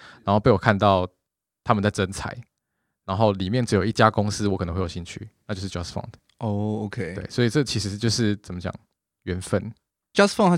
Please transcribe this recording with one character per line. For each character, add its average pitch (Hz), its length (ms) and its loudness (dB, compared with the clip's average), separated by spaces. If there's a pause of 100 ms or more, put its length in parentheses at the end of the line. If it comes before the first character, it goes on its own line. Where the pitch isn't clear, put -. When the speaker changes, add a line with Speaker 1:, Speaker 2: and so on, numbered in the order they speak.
(240)
Speaker 1:
然 101 100 2
后 107 60 6
被 117 100 2
我 107 80 6
看 - 200 4
到 95 300 4 (560)
他 123 100 2
们 101 100 0
在 104 80 2
征 95 200 -2
才， - 240 -8 (680)
然 95 100 -4
后 107 180 4
里 95 160 -2
面 120 160 0
只 110 100 0
有 92 100 4
一 110 60 -2
家 110 180 6
公 104 200 0
司 104 180 -2
我 95 100 -2
可 92 80 -4
能 85 80 -6
会 92 80 -4
有 92 60 -2
兴 85 180 -10
趣， 107 240 -14 (180)
那 107 60 -6
就 92 80 -10
是 95 80 -6
Just - 220 -8
Font。 - 220 -10 (260)
Speaker 2:
哦， 107 460 -4
OK。 92 300 -8
Speaker 1:
对， - 140 -10
所 - 140 0
以 117 60 4
这 139 140 2
其 110 160 -4
实 104 180 -4
就 117 120 0
是， 107 280 0
怎 - 160 -14
么 90 60 -8
讲， 95 140 -8 (500)
缘 92 180 -4
分。 104 300 -2 (420)
Speaker 2:
Just 202 160 6
Font， 180 280 4